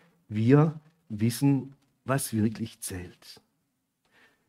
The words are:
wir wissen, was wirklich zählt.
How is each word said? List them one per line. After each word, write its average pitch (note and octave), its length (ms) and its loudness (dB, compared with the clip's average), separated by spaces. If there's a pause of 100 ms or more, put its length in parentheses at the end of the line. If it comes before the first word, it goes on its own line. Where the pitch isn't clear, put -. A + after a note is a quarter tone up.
(280)
wir C#3 520 4 (300)
wissen, B2+ 680 -2 (300)
was - 280 -4
wirklich A2 460 -4
zählt. - 640 -14 (1080)